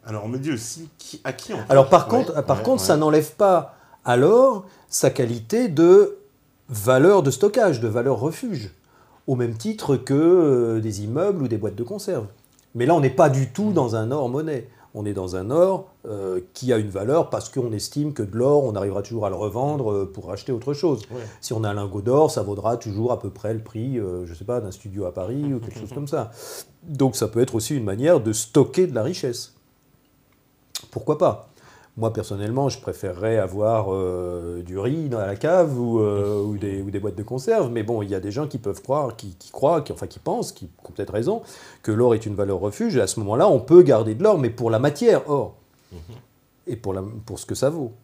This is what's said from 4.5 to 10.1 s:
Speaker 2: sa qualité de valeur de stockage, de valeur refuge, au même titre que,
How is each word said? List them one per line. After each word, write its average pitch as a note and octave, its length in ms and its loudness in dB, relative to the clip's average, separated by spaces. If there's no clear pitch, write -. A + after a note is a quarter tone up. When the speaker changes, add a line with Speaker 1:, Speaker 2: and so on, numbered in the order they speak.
Speaker 2:
sa - 200 2
qualité B2 600 -2
de F3 480 8
valeur C3 540 4
de C3+ 80 2
stockage, G#3 480 2
de A#2 80 -2
valeur A#2 320 0
refuge, D3 560 -6
au C3+ 100 0
même A#2 220 -4
titre G#3+ 400 -2
que, C3 160 -4